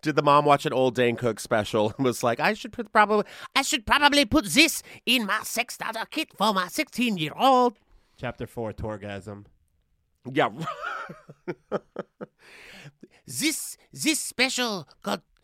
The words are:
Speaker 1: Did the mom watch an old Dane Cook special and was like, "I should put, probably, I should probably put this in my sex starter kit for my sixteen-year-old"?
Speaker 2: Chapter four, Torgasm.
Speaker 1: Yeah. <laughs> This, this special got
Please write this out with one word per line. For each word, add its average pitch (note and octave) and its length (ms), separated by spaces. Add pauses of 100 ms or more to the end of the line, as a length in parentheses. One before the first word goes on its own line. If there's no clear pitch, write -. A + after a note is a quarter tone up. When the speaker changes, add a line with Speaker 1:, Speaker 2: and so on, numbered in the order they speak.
Speaker 1:
Did D3+ 160
the D3+ 60
mom D3 200
watch C#3+ 220
an D3 80
old C3 200
Dane A#2+ 220
Cook A2+ 240
special G#2+ 580
and C3+ 80
was A#2+ 160
like, A#2+ 200
"I F#3 120
should A3 200
put, - 180
probably, G#3 320 (320)
I C4+ 60
should C4+ 240
probably C#4+ 400
put A#3 200
this A#3 380 (220)
in A#3 200
my G3 180
sex - 320
starter A3 360
kit - 260
for G#3 160
my F#3 140
sixteen-year-old"? A#3+ 1120 (380)
Speaker 2:
Chapter B2 280
four, A2 280
Torgasm. G2+ 720 (840)
Speaker 1:
Yeah. C3 240
<laughs> B2+ 60 (2750)
This, G3 460 (160)
this A#3+ 300
special A#3+ 680 (140)
got G3+ 200 (220)